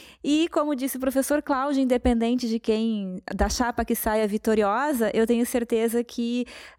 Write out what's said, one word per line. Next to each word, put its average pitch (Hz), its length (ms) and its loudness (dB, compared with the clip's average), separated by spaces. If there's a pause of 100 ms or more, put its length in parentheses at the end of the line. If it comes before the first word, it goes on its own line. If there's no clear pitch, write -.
(240)
E, 311 260 2
como 294 260 0
disse 254 220 -4
o - 20 -10
professor 269 420 0
Cláudio, 269 400 0
independente 247 680 2
de 226 120 0
quem, 214 640 -2 (120)
da 202 160 0
chapa 233 340 -2
que 233 120 -2
saia 220 320 0
vitoriosa, 220 840 0
eu 226 120 2
tenho 233 200 2
certeza 233 580 0
que, 240 420 -4 (340)